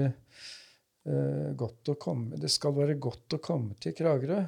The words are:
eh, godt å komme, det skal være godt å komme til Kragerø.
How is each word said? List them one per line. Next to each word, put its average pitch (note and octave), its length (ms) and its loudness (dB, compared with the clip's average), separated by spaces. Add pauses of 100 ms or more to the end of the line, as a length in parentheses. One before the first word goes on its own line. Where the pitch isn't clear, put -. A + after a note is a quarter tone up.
(1080)
eh, C#3+ 480 0
godt B2 360 -4
å C#3+ 80 2
komme, B2+ 400 -2
det D3+ 120 -2
skal C#3+ 240 2
være C#3+ 240 2
godt C3+ 380 -4
å D3+ 60 -2
komme A#2 380 -2
til E3 140 -4
Kragerø. D#3+ 540 2